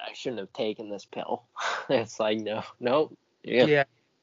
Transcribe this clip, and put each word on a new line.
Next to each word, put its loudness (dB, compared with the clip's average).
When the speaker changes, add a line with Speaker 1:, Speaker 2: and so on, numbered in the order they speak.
Speaker 1:
I -10
shouldn't -6
have -10
taken -4
this -10
pill." -6
<laughs> -4
It's 2
like, 2
"No, -4
no." 2
Yeah. 4
Speaker 2:
Yeah. 6